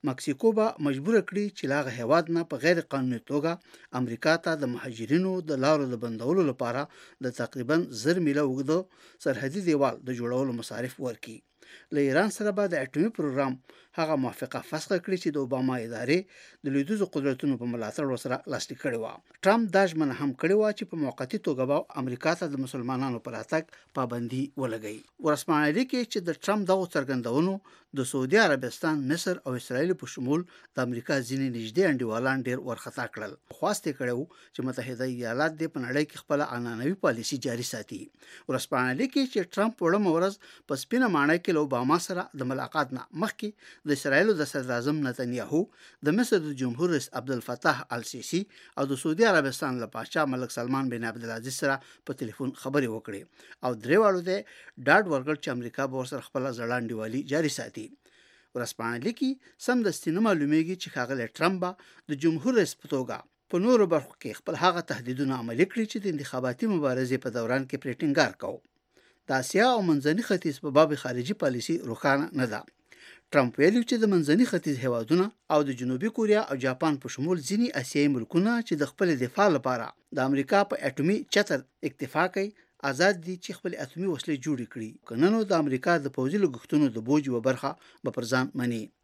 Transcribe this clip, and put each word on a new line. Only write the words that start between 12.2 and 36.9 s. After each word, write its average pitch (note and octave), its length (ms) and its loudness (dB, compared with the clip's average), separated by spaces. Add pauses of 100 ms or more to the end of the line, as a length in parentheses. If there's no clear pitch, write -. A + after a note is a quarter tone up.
سره G#3 220 -2
به G#3 140 2
د E3+ 120 -2
اټومي D#3+ 340 0
پروګرام C3+ 360 0 (440)
هغه D#3 260 0
موافقه - 360 -6 (100)
فسخه D#3 340 -2
کړي F#3+ 200 -2
چې E3+ 100 0
د D3 100 -2
اوباما C3 320 0
ادارې A#2+ 440 0 (440)
د C#3 100 -2
لویدیځو F3+ 320 2 (100)
قدرتونو C#3 460 0
په A#2+ 120 -4
ملاتړ A#2 340 -4
ورسره B2+ 280 -2 (180)
لاسلیک - 300 -8
کړې A#3 200 -2
وه. A3 100 -8 (300)
ټرمپ G#3 320 4
دا G3 160 8
ژمنه D3+ 280 0
هم C#3+ 120 0 (100)
کړې F3 180 4
وه G#3+ 180 4
چې - 140 -8
په F3 40 -10 (100)
موقتي C3 420 -4
توګه C3 240 0
به D3 60 2 (240)
امریکا B2+ 400 -2
ته F3+ 120 -4
د C3+ 120 -4
مسلمانانو B2+ 600 -4
په A#2+ 100 -10
راتګ D#3 280 -2 (340)
پابندي A#2+ 460 -4 (180)
ولګوي. A2 400 -6 (240)
ورځپاڼه D3+ 520 2
لیکي B3+ 240 0 (100)
چې G#3 160 -2
د - 20 -2 (140)
ټرمپ G3+ 280 0
دغو F#3+ 140 4 (100)
څرګندونو C3+ 580 0 (460)
د B2+ 120 0
سعودي C3+ 320 2
عربستان، D3+ 520 0 (160)
مصر F3 240 -2 (120)
او C3 120 -4
اسرائیل D3 420 -2
په B2+ 120 -14
شمول C#3 280 0 (340)
د - 20 -4 (100)
امریکا B2 280 -2 (120)
ځینې C3+ 280 -2
نږدې A2+ 360 0
انډیوالان B2 560 0
ډېر B2+ 200 -2
ورخطا A#2 460 -8
کړل. G#2+ 200 -10 (240)
خواست G3+ 300 -2
یې C#3+ 120 -4
کړی B2 200 -2
و C#3+ 40 -6 (300)
چې - 140 -10
متحده B2+ 440 -6
ایالات B2 480 -2
دې D#3+ 140 -2
په C#3+ 120 -6
نړۍ C3+ 240 0
کې - 140 -18
خپله D3 200 0 (140)
عنعنوي A#2+ 380 -4 (100)